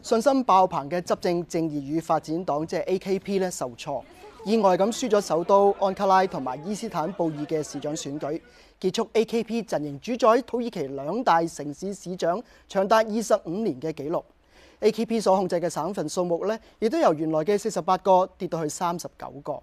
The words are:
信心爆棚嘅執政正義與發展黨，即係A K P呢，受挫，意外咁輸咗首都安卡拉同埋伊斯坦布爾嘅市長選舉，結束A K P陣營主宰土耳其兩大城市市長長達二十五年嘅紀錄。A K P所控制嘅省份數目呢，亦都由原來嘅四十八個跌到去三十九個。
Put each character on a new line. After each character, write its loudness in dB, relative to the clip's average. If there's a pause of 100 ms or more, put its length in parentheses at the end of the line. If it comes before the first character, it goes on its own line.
信 0
心 2
爆 6
棚 -4
嘅 -2
執 -2
政 -2
正 -2
義 -4
與 -4
發 0
展 -4
黨， -2
即 -6
係 -2
A -2
K -2
P -2
呢， 0
受 -8
挫， -8 (400)
意 2
外 6
咁 4
輸 -4
咗 4
首 0
都 6
安 2
卡 -2
拉 6
同 -6
埋 -8
伊 -6
斯 -8
坦 -4
布 -2
爾 -4
嘅 -2
市 -8
長 -6
選 -8
舉， -6 (400)
結 -2
束 -2
A 4
K -2
P -4
陣 -4
營 -6
主 -6
宰 6
土 -4
耳 -4
其 -6
兩 -4
大 6
城 -6
市 -8
市 -10
長 -2 (280)
長 -2
達 6
二 2
十 2 (120)
五 -8
年 -4
嘅 -4
紀 -8
錄。 -2 (580)
A 4
K -4
P 0
所 4
控 0
制 0
嘅 -2
省 -4
份 -4
數 -2
目 0
呢， 0 (220)
亦 -2
都 0
由 6
原 -2
來 2
嘅 2
四 -2
十 -4
八 2
個 4
跌 -6
到 -4
去 -2
三 -4
十 -12 (100)
九 -14 (140)
個。 -8